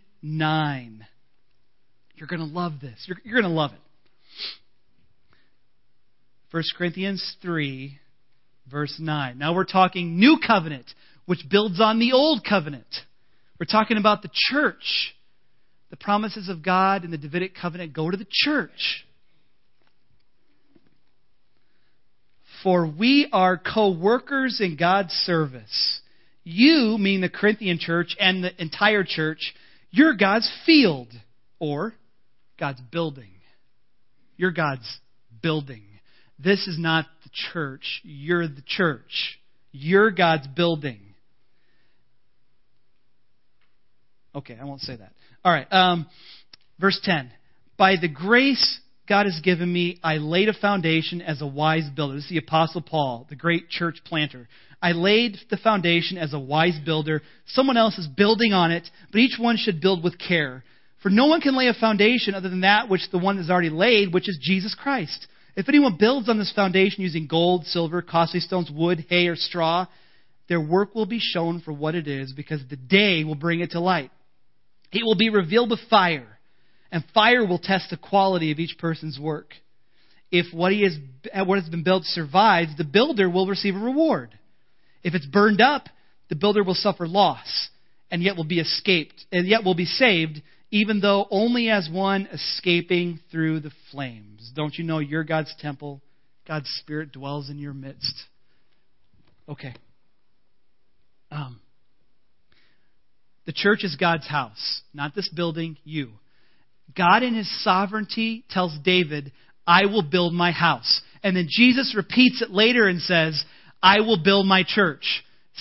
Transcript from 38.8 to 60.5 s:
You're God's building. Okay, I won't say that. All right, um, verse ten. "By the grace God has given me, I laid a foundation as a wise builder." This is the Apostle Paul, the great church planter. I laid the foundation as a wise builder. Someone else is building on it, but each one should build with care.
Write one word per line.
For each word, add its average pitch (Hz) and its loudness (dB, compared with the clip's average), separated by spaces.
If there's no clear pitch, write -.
You're 190 4
God's 160 2
building. 147 -2
Okay, 131 -14
I 135 -16
won't 139 -14
say 131 -12
that. 101 -20
All 180 4
right, 143 0
um, 180 2
verse 190 0
ten. 143 -2
"By 190 4
the 170 -2
grace 226 0
God 202 2
has 170 -4
given 175 0
me, 175 -2
I 156 0
laid 165 0
a 214 2
foundation 170 -2
as 151 -6
a 147 -8
wise 151 0
builder." 139 -6
This 143 -10
is - -16
the 156 -4
Apostle 160 0
Paul, 131 -4
the 147 -16
great 165 -2
church 170 -6
planter. 143 -6
I 175 2
laid 202 2
the 202 -4
foundation 175 2
as 151 -6
a 151 -4
wise 156 0
builder. 156 -2
Someone 262 2
else 220 2
is 170 -8
building 208 4
on 175 4
it, 170 -4
but 214 2
each 247 4
one 233 2
should 170 -2
build 185 2
with 175 -2
care. 139 -2